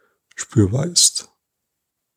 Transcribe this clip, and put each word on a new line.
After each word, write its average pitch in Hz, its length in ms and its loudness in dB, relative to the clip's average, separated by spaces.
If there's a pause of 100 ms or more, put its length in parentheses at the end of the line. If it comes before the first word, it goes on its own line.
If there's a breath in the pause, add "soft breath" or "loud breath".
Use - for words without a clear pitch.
(340)
spürbar 110 520 0
ist. - 420 -2 (880)